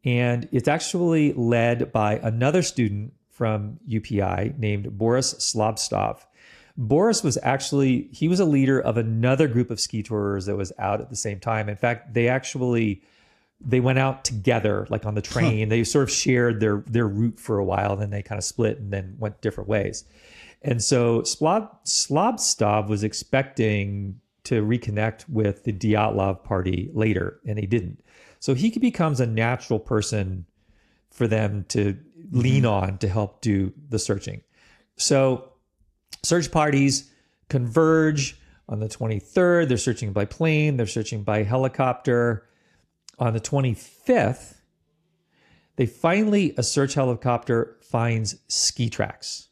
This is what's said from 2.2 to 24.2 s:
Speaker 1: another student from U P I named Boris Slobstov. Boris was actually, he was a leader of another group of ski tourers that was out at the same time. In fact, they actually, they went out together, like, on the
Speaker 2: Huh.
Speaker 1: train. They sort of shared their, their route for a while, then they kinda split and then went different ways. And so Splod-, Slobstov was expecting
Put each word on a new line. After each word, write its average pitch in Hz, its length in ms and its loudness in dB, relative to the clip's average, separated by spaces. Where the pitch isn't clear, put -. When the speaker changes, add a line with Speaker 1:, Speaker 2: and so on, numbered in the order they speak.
Speaker 1:
another 127 400 0
student 107 500 -2
from 107 560 -4
U 110 140 -2
P 104 220 -4
I 92 360 -2
named 104 400 -4
Boris 120 360 0
Slobstov. - 840 -2
Boris 165 460 2
was 120 200 0
actually, 135 720 0
he 156 160 0
was 180 120 2
a 190 60 4
leader 135 340 4
of 117 160 0
another 120 500 2
group 120 240 0
of 107 80 -6
ski - 240 -4
tourers 101 440 -2
that 98 100 -2
was 98 220 -6
out 101 220 -2
at - 100 -12
the 107 60 -12
same 101 220 -6
time. 107 300 -4
In 104 80 -8
fact, 120 380 -2
they 120 140 2
actually, 123 760 -2
they 127 200 0
went 127 180 2
out 135 260 0
together, 104 640 0
like, 107 160 -4
on 104 100 -4
the 104 60 0
Speaker 2:
Huh. - 200 -4
Speaker 1:
train. 110 280 2
They 113 160 2
sort 139 200 2
of 107 60 -4
shared 120 500 2
their, 104 260 2
their 117 200 2
route 104 320 0
for 104 200 -2
a 98 60 0
while, 98 300 0
then 101 160 -4
they 101 120 -6
kinda 104 200 -8
split - 360 -2
and 101 120 -8
then 95 280 -6
went 107 240 -8
different 101 260 -4
ways. 101 360 -2
And 120 200 -2
so 117 400 2
Splod-, 196 460 0
Slobstov 131 1040 0
was 104 160 0
expecting 104 1160 -2